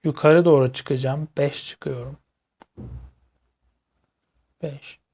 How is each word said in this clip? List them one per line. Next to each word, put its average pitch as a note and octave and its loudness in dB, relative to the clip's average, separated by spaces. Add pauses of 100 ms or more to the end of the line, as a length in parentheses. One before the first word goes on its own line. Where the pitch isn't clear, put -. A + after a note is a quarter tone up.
yukarı D#3+ 4
doğru C3+ 4
çıkacağım. C3+ -4 (100)
Beş C#3+ -4
çıkıyorum. C3+ -12 (2500)
Beş. C#3+ -14 (140)